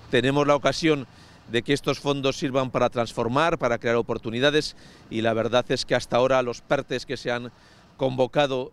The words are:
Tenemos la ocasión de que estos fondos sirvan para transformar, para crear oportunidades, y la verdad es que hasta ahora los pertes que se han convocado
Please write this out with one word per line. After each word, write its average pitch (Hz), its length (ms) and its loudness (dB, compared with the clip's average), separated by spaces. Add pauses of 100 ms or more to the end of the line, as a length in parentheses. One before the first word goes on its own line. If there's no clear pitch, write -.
Tenemos 139 380 2
la 147 80 6
ocasión 143 500 0 (460)
de 117 100 0
que 143 120 -2
estos 139 260 -2
fondos 139 380 -2
sirvan 131 340 -2
para 120 180 2
transformar, 123 720 0
para 120 180 0
crear 117 180 0
oportunidades, 120 800 0 (360)
y 110 100 -4
la 113 120 2
verdad 113 360 2
es 131 160 -2
que - 80 -2
hasta 123 240 0
ahora 131 240 4
los 120 200 -8
pertes 135 440 -4
que 131 100 -8
se - 140 -6
han 120 220 -6 (480)
convocado 131 720 0